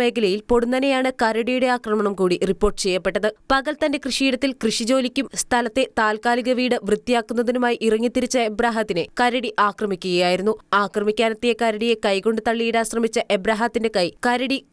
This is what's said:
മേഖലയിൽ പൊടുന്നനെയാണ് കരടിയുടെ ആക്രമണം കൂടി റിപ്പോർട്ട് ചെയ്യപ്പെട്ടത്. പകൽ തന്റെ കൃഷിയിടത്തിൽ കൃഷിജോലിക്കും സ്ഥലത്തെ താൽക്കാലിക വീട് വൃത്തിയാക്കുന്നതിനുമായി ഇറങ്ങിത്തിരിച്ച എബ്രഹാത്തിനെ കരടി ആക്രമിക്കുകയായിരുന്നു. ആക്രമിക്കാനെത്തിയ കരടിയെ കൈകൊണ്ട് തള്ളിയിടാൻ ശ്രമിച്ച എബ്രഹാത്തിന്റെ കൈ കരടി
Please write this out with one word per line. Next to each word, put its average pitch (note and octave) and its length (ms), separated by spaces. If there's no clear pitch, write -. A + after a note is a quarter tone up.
മേഖലയിൽ G#3+ 480
പൊടുന്നനെയാണ് C4 640
കരടിയുടെ A#3 540
ആക്രമണം G#3+ 440
കൂടി F3+ 180
റിപ്പോർട്ട് G3+ 360
ചെയ്യപ്പെട്ടത്. F#3 440
പകൽ C4+ 220
തന്റെ D4+ 220
കൃഷിയിടത്തിൽ C4+ 460
കൃഷിജോലിക്കും B3 600
സ്ഥലത്തെ A#3+ 420
താൽക്കാലിക A3 580
വീട് B3 180
വൃത്തിയാക്കുന്നതിനുമായി A#3+ 880
ഇറങ്ങിത്തിരിച്ച A#3+ 500
എബ്രഹാത്തിനെ G#3+ 540
കരടി B3 280
ആക്രമിക്കുകയായിരുന്നു. F#3 840
ആക്രമിക്കാനെത്തിയ A3 760
കരടിയെ A3+ 440
കൈകൊണ്ട് G#3+ 420
തള്ളിയിടാൻ A3+ 440
ശ്രമിച്ച A3+ 280
എബ്രഹാത്തിന്റെ A3 600
കൈ F3+ 100
കരടി B3 320